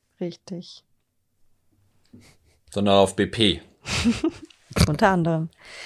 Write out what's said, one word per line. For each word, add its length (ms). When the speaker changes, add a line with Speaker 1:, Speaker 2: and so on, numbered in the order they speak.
Speaker 1:
Richtig. 640
Speaker 2:
Sondern 260
auf 200
B 120
P. 340
Speaker 1:
<laughs> 1040
Unter 220
anderem. 400